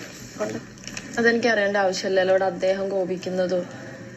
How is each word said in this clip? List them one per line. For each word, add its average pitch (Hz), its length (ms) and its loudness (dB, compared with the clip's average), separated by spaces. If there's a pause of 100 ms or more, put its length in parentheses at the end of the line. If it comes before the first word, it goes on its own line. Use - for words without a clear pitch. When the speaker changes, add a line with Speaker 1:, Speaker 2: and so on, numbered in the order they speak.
(380)
Speaker 1:
കൊണ്ട്. 220 420 -6 (380)
Speaker 2:
അതെനിക്ക് 233 300 4
അറിയേണ്ട 202 280 2
ആവശ്യമില്ലല്ലോ, 190 560 2
ഇവിടെ 190 120 4
അദ്ദേഹം 190 440 0
കോപിക്കുന്നതോ 185 720 0 (540)